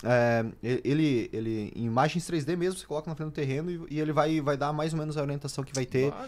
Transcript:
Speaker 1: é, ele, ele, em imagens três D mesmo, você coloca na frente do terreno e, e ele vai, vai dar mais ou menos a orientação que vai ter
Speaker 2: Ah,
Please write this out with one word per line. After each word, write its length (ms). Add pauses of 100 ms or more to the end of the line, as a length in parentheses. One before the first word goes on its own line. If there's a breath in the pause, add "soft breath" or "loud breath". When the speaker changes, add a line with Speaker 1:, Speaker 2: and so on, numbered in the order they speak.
Speaker 1:
é, 420 (160)
ele, 720
ele, 440
em 80
imagens 420
três 180
D 120
mesmo, 240
você 60
coloca 220
na 60
frente 140
do 40
terreno 380
e, 100 (140)
e 60
ele 120
vai, 280
vai 160
dar 160
mais 200
ou 60
menos 180
a 60
orientação 400
que 100
vai 140
ter 260
Speaker 2:
Ah, 160